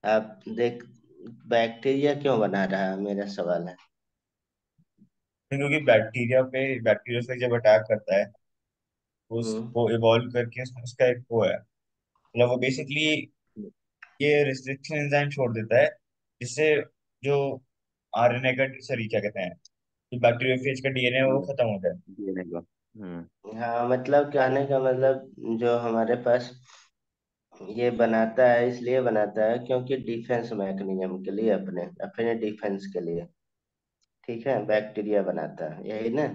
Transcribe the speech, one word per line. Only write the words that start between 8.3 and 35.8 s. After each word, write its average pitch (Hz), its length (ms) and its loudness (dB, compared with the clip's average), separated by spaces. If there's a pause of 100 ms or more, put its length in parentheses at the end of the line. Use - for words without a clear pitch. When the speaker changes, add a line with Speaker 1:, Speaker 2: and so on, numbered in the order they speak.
Speaker 2:
उसको 113 520 -2
evolve 113 400 4
करके 120 320 -6
उस-, 123 220 -14
उसका - 220 0
एक 123 240 0
वो 113 140 2
है, 92 120 0
मतलब - 920 -4
वो 123 60 2
basically 143 640 0 (1040)
ये 147 220 4
restriction 131 520 -6
enzyme 143 340 0
छोड़ 131 220 -2
देता 113 260 2
है, 147 100 6 (520)
जिससे 143 420 0 (420)
जो 139 380 -2 (540)
आरएनए 123 360 2
का, 135 160 0 (120)
sorry 117 280 -6
क्या 107 120 0
कहते 98 200 -6
हैं, 90 140 -6 (580)
जो 123 80 -6
बैक्टीरियोफेज 131 600 2
का 131 80 -2
डीएनए 127 280 0
है, 131 100 2
वो 135 120 2
Speaker 1:
हम्म। - 140 -6
Speaker 2:
खत्म 123 140 0
हो 101 140 -4
जाए। 90 120 -2
Speaker 3:
डीएनए 95 520 -10
का। 85 220 -12 (300)
हम्म। 87 300 -12 (320)
Speaker 1:
हाँ, 120 300 -2
मतलब 139 440 2
कहने 135 340 2
का 139 120 2
मतलब 131 600 2
जो 120 400 0
हमारे 117 380 0
पास - 440 0 (1000)
ये 113 280 0
बनाता 113 640 4
है, 120 160 4
इसलिए 123 320 0
बनाता 107 440 2
है 117 140 2
क्योंकि 127 380 -2
defense 117 560 -4
mechanism 95 720 -4
के 95 60 -8
लिए, 107 200 0
अपने, 90 320 -2
अपने 113 520 -4
defense 104 520 -6
के 92 140 -8
लिए, 85 260 -6 (1000)
ठीक 117 200 -8
है, 113 200 -2
Bacteria 107 560 0
बनाता 82 520 -6
है, 95 140 -14